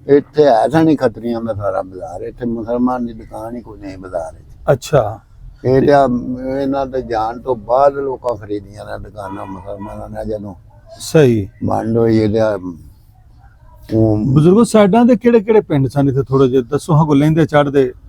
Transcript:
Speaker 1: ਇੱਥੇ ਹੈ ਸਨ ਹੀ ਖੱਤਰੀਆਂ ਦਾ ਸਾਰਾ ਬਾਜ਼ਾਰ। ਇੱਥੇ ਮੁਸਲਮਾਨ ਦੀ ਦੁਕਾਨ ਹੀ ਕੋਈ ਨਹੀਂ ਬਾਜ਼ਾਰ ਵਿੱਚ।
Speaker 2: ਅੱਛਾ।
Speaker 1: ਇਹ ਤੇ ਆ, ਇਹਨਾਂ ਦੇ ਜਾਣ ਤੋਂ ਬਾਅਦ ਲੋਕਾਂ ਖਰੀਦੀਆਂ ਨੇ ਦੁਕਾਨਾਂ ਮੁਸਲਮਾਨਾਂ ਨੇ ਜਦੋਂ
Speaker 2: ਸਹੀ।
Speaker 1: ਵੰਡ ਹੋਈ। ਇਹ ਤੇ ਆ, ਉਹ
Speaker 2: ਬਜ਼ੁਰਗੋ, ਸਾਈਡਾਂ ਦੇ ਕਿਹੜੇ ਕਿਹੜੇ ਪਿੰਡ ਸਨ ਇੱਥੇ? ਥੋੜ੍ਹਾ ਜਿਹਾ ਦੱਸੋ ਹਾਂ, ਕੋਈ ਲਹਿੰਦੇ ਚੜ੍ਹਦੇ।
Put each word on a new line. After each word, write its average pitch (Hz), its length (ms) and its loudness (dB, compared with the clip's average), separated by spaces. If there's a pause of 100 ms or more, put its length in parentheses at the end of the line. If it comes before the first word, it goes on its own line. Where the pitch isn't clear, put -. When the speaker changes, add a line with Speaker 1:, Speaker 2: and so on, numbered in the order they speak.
Speaker 1:
ਇੱਥੇ 147 380 4
ਹੈ 120 240 4
ਸਨ 160 200 2
ਹੀ 147 80 4
ਖੱਤਰੀਆਂ 117 440 -2
ਦਾ 113 140 -6
ਸਾਰਾ 98 280 -4
ਬਾਜ਼ਾਰ। 92 400 -14
ਇੱਥੇ 117 240 -10
ਮੁਸਲਮਾਨ 120 600 -2
ਦੀ 117 60 -12
ਦੁਕਾਨ 110 440 -14
ਹੀ 117 40 -14
ਕੋਈ 104 200 -18
ਨਹੀਂ 95 180 -14
ਬਾਜ਼ਾਰ 90 340 -10
ਵਿੱਚ। - 400 -6
Speaker 2:
ਅੱਛਾ। 110 480 -2 (440)
Speaker 1:
ਇਹ 131 160 4
ਤੇ 143 120 4
ਆ, 139 160 4 (540)
ਇਹਨਾਂ 135 240 -4
ਦੇ 127 160 -6
ਜਾਣ 117 360 -6
ਤੋਂ 123 180 -4
ਬਾਅਦ 127 380 2
ਲੋਕਾਂ 127 420 -6
ਖਰੀਦੀਆਂ 104 480 -10
ਨੇ 104 200 -12
ਦੁਕਾਨਾਂ 101 420 -12
ਮੁਸਲਮਾਨਾਂ 101 640 -12
ਨੇ 107 220 -10
ਜਦੋਂ 104 240 -10 (460)
Speaker 2:
ਸਹੀ। 120 480 2 (160)
Speaker 1:
ਵੰਡ 107 320 -2
ਹੋਈ। 113 220 4
ਇਹ 107 100 2
ਤੇ 110 120 0
ਆ, 107 180 0 (1400)
ਉਹ 110 240 2
Speaker 2:
ਬਜ਼ੁਰਗੋ, 151 460 4
ਸਾਈਡਾਂ 214 400 4
ਦੇ 240 120 4
ਕਿਹੜੇ 240 240 4
ਕਿਹੜੇ 214 200 2
ਪਿੰਡ 139 280 0
ਸਨ 139 200 0
ਇੱਥੇ? 135 140 0
ਥੋੜ੍ਹਾ 135 240 2
ਜਿਹਾ 127 160 2
ਦੱਸੋ 143 320 -2
ਹਾਂ, 156 120 4
ਕੋਈ 147 120 2
ਲਹਿੰਦੇ 156 280 2
ਚੜ੍ਹਦੇ। 143 460 2 (160)